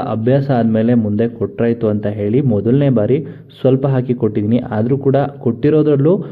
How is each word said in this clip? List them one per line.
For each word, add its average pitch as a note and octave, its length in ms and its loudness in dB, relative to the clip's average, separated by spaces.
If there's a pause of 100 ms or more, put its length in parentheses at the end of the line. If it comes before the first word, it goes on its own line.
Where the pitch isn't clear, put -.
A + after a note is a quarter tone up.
ಅಭ್ಯಾಸ B2 420 0
ಆದ್ಮೇಲೆ A2+ 440 2
ಮುಂದೆ G#2+ 340 0
ಕೊಟ್ರಾಯ್ತು A#2 600 -2
ಅಂತ G#2 180 -2
ಹೇಳಿ G#2 340 -2
ಮೊದಲನೇ B2+ 500 2
ಬಾರಿ A#2 280 2 (360)
ಸ್ವಲ್ಪ C3+ 320 2
ಹಾಕಿ B2+ 280 0
ಕೊಟ್ಟಿದ್ದೀನಿ. A2 460 0 (100)
ಆದ್ರೂ A2+ 280 0
ಕೂಡ C3+ 180 0 (240)
ಕೊಟ್ಟಿರೋದ್ರಲ್ಲೂ D3+ 760 2 (180)